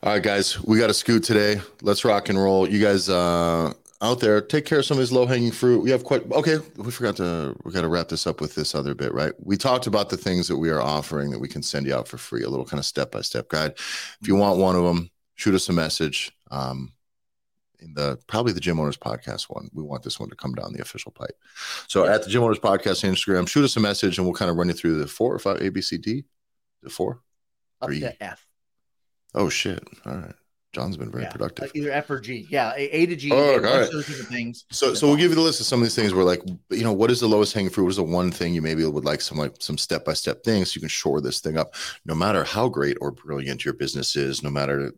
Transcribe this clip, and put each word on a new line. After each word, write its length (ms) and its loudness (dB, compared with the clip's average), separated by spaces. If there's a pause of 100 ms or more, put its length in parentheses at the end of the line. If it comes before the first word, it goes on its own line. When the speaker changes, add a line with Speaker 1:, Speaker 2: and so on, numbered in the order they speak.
Speaker 1:
All 100 2
right, 100 2
guys, 400 0
we 160 4
gotta 160 4
scoot 300 4
today. 360 4 (220)
Let's 220 2
rock 240 2
and 120 2
roll. 280 4
You 120 2
guys, 280 4
uh, 640 2 (280)
out 200 0
there, 200 4
take 240 -2
care 140 2
of 60 2
some 120 0
of 40 2
these 100 0
low-hanging 400 2
fruit. 300 4
We 100 0
have 140 2
quite, 260 -2
okay, 280 2 (180)
we 160 -8
forgot 240 -2
to, 480 -4
we 80 -12
gotta 160 0
wrap 200 0
this 200 -4
up 120 -6
with 140 -6
this 220 -4
other 180 -4
bit, 180 -4
right? 280 -2
We 160 0
talked 320 0
about 220 0
the 60 -2
things 300 0
that 120 -2
we 120 0
are 100 0
offering 520 -2
that 80 -8
we 80 -8
can 160 -10
send 220 -4
you 100 -2
out 100 -4
for 100 -16
free, 280 -8
a 40 -4
little 180 -4
kinda 180 -6
step-by-step 640 -6
guide. 240 -2 (480)
If 80 -8
you 80 6
want 240 4
one 160 4
of 80 4
'em, 260 0 (240)
shoot 220 0
us 120 0
a 40 0
message. 580 -2 (220)
Um, 400 -8 (880)
in 140 -20
the, 240 -4 (100)
probably 240 0
the 80 -6
Gym 200 0
Owners 160 -2
Podcast 540 -10
one. 240 -12
We 80 -10
want 220 -10
this 140 -10
one 120 -12
to 60 -20
come 180 -8
down 180 -10
the 80 -12
official 320 -14
pipe. 240 -14 (520)
So 160 4
Speaker 2:
Yeah. 100 6
Speaker 1:
at 100 2
the 60 -10
Gym 120 4
Owners 180 4
Podcast 440 2
Instagram, 440 2
shoot 160 4
us 120 0
a 40 2
message 360 2
and 100 0
we'll 100 0
kinda 180 0
run 140 2
you 60 0
through 260 0
the 80 -2
four 260 -2
or 40 -6
five 220 -2
A 100 0
B 120 -4
C 160 -6
D. 260 -6 (580)
The 60 -20
four? 320 -6 (640)
Speaker 2:
Up 80 -6
Speaker 1:
Or 20 -2
Speaker 2:
to 180 -4
Speaker 1:
E? 100 -18
Speaker 2:
F. 260 -14 (880)
Speaker 1:
Oh, 140 0
shit. 340 -4 (240)
All 80 -8
right. 200 -12 (380)
John's 240 -6
been 140 -10
very 140 -6
Speaker 2:
Yeah. 80 -10
Speaker 1:
productive. 340 -6
Speaker 2:
Uh, 80 -12
either 160 -4
F 180 -4
or 120 -4
G. 300 -12
Yeah. 260 0
A, 120 -2
A 180 2
to 100 -4
G. 160 -4
Speaker 1:
Oh, 40 6
Speaker 2:
A, 220 6
a 20 4
bunch 60 0
Speaker 1:
all 140 4
right. 60 4
Speaker 2:
of 60 -6
those 140 -6
different 220 -10
things. 420 -8
Speaker 1:
So, 240 2
so 120 2
we'll 100 8
give 140 6
you 60 4
the 60 4
list 180 2
of 60 -4
some 140 2
of 40 6
these 100 0
things 200 2
where, 100 6
like, 160 4 (300)
you 140 -2
know, 80 2
what 180 4
is 100 4
the 80 2
lowest 240 4
hanging 180 0
fruit? 140 2
What 60 2
is 60 -2
the 80 0
one 260 2
thing 240 -2
you 80 0
maybe 220 0
would 200 -2
like 160 0
some, 160 -6
like, 240 -4
some 160 -6
step-by-step 680 -4
things 280 2
so 40 -8
you 40 -10
can 80 -8
shore 320 -2
this 200 -4
thing 180 -4
up, 160 -4 (320)
no 80 -4
matter 300 0
how 240 0
great 320 -2
or 100 -4
brilliant 540 -8
your 100 -4
business 420 -4
is, 260 -2
no 80 -4
matter 480 -2